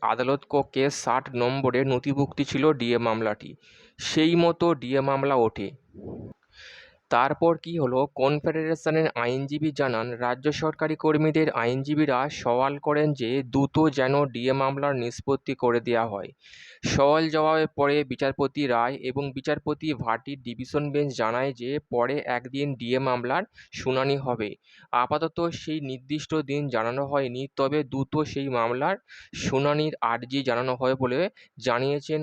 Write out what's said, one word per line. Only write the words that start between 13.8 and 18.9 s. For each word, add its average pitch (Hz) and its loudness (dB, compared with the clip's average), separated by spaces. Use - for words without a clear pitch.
যেন 135 2
ডিএ 123 0
মামলার 139 0
নিষ্পত্তি 127 -2
করে 120 2
দেয়া 117 2
হয়। 101 -6
সওয়াল 147 4
জবাবের 156 2
পরে 143 2
বিচারপতি 135 -2
রায় 120 2